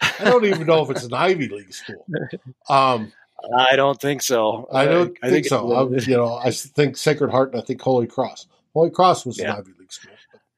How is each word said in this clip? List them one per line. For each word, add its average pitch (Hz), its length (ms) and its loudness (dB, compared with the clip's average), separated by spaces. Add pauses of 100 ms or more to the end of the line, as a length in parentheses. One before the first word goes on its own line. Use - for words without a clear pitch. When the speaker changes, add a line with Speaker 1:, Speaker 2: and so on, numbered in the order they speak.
Speaker 1:
I - 240 -4
don't 214 220 4
even 170 200 -2
know 160 160 4
if 135 60 -4
it's 127 160 -6
an 120 80 -12
Ivy 151 380 0
League 98 240 -16
school. - 320 -18 (300)
Speaker 2:
<laughs> - 340 -12
Speaker 1:
Um, 127 420 2 (420)
Speaker 2:
I 127 220 4
don't 139 240 2
think 139 220 -4
so. 113 500 0
Speaker 1:
I 135 140 2
don't 170 360 2
Speaker 2:
I 120 60 -4
Speaker 1:
think - 60 4
Speaker 2:
think 151 140 2
Speaker 1:
so. 120 220 0
Speaker 2:
it 120 60 2 (220)
Speaker 1:
I'm, 120 120 -4
you 127 60 4
know, 120 200 0
I 127 100 -4
s-, - 220 -4
think 143 280 0
Sacred 147 340 -2
Heart 131 220 0
and 120 80 -6
I - 60 -8
think 127 160 -8
Holy 127 240 0
Cross. - 400 -8 (260)
Holy 160 160 2
Cross 180 380 2
was 117 120 -10
Speaker 2:
Yeah. - 140 -4
Speaker 1:
an - 60 -8
Ivy 95 200 -16
League 92 140 -20
school. - 200 -20 (200)
But - 80 -20 (180)